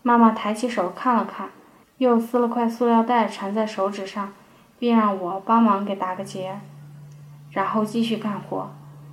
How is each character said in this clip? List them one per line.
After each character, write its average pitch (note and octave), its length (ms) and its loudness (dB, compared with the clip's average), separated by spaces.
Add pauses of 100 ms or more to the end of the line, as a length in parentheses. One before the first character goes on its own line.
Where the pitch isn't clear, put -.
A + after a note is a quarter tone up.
妈 A#3 160 4
妈 A3+ 140 8
抬 A3 220 -4
起 A#3 140 -4
手 F#3 220 -2
看 B3 260 -2
了 G3+ 80 0
看， G3 280 -12 (480)
又 A#3+ 200 4
撕 A3+ 180 -2
了 A#3+ 120 2
块 A#3 180 0
塑 A3+ 180 -2
料 A#3 160 4
袋 A#3 240 2
缠 G3+ 280 -6
在 A3 120 0
手 G3+ 240 -2
指 G3+ 160 -8
上， G3 280 -8 (440)
并 A#3+ 200 2
让 G#3 200 4
我 F#3 280 -6
帮 A3+ 180 4
忙 G3+ 220 4
给 G3+ 100 -4
打 F#3 180 -6
个 F#3+ 120 -8
结， F#3+ 340 -10 (920)
然 G3 160 -2
后 G#3+ 200 0
继 A3+ 180 -2
续 A3+ 140 -2
干 G3+ 240 -6
活。 F#3+ 280 -8 (440)